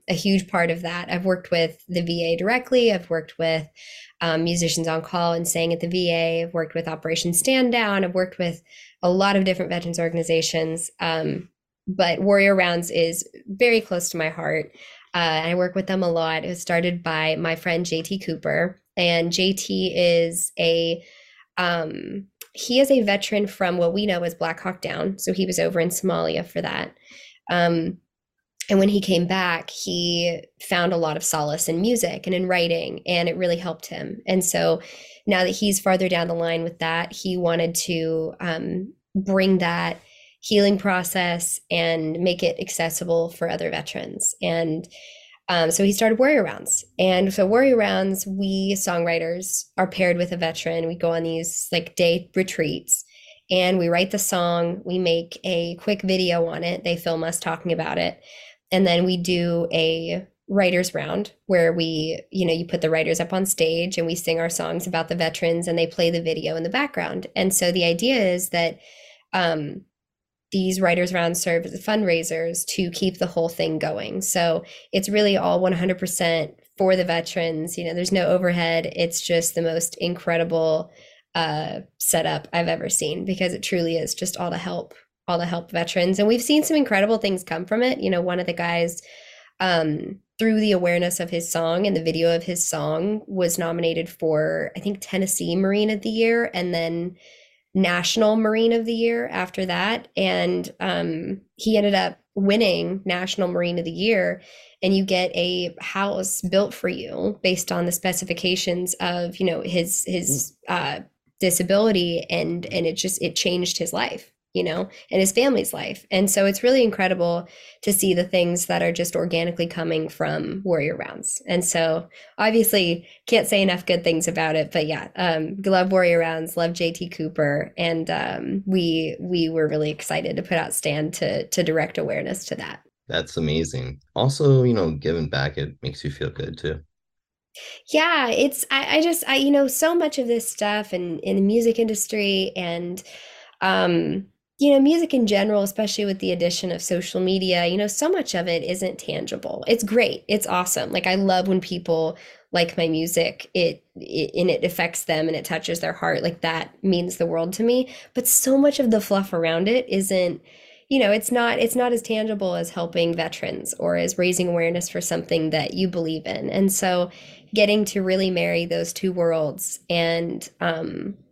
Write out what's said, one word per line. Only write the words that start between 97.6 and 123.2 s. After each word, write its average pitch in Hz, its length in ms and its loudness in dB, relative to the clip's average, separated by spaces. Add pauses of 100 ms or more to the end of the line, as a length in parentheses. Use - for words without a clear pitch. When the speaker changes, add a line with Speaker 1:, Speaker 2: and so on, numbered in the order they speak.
Speaker 1:
National 190 640 4
Marine 226 380 4
of 233 100 0
the 233 80 -2
Year 233 360 0
after 185 360 -4
that. 185 500 -2
And, 180 640 0
um, 175 640 -4 (160)
he 220 220 2
ended 202 160 4
up 185 240 0 (160)
winning 196 720 2
National 185 420 -2
Marine 175 300 -2
of 170 80 -4
the 170 40 -6
Year, 180 520 0 (400)
and 185 120 4
you 190 120 2
get 185 280 0
a 175 460 -2
house 196 640 -4
built 190 320 0
for - 160 -4
you - 520 -4
based 180 300 0
on 175 140 0
the 175 60 -2
specifications 180 1080 -2
of, 175 380 -4
you 190 80 2
know, 170 160 0
his, 170 440 -2
his, 175 480 -2 (140)
uh, 170 320 -2 (400)
disability, 180 880 2
and, 170 380 -4
and 175 180 -4
it 165 140 -2
just, - 240 -4
it 175 140 -4
changed 180 420 -2
his 170 160 -4
life, - 360 -6 (240)
you 180 80 0
know, 180 260 -4 (220)
and 190 100 2
his 190 120 4
family's 247 400 2
life. - 380 -10
And 196 200 2
so 196 140 4
it's 196 180 2
really 254 220 6
incredible 175 640 0 (340)
to 208 100 2
see 190 200 2
the 175 120 2
things 175 420 2
that 175 160 0
are 170 100 2
just 170 240 -2
organically 170 500 0
coming 165 420 -2
from 160 560 -4
Warrior 160 320 0
Rounds. - 500 -8
And 180 180 0
so 165 440 0 (300)
obviously 208 680 2 (200)